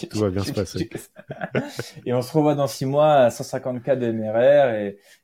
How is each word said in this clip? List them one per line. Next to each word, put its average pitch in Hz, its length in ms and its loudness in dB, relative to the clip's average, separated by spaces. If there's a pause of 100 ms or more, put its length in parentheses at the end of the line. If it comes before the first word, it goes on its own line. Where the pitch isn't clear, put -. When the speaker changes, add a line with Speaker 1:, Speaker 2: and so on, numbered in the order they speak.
Speaker 1:
tout 107 100 -4
va 107 100 2
bien 95 140 -4
se 95 100 -6
passer. 95 380 -6
Speaker 2:
<laughs> - 1120 -10
Et 120 80 -2
on 123 80 0
se 123 100 -8
revoit 151 240 2
dans 139 120 0
six - 180 -6
mois 147 300 4
à 123 160 6
cent 135 120 -8
cinquante 127 380 -8
K 147 100 0
de 123 140 0
M 113 160 -2
R 107 140 -4
R 135 400 6
et, 104 120 -4
et 98 100 -10 (260)